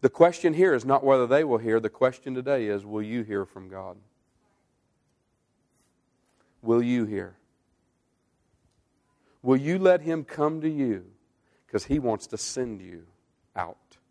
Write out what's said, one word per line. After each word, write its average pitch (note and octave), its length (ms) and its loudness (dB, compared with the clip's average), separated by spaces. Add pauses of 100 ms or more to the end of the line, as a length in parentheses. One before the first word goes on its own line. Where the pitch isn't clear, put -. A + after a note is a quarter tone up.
The C3 80 4
question E3+ 440 4
here F3 200 4
is A#2+ 120 -2
not C3+ 180 2
whether C3+ 240 4
they C#3 160 4
will C3 140 0
hear. A2+ 220 2
The A2 100 -4
question C3 440 -2
today B2+ 340 -2
is, G2+ 180 -4
will G#2+ 180 -8
you A2+ 180 -6
hear G2+ 240 -4
from F#2 220 -20
God? F#2+ 300 -16 (2750)
Will A#2 200 2
you A#2+ 220 0
hear? F#2+ 320 -6 (2000)
Will C3 160 4
you D3+ 200 -2
let F#3 240 4
him D#3+ 220 -4
come D#3 380 -4
to D#3 80 -2
you? A#2 420 -4 (560)
'Cause - 180 -6
he D3 140 0
wants A#2 280 -4
to A2 100 -10
send A#2 440 -8
you F2 260 -20 (480)
out. F2 340 -10 (220)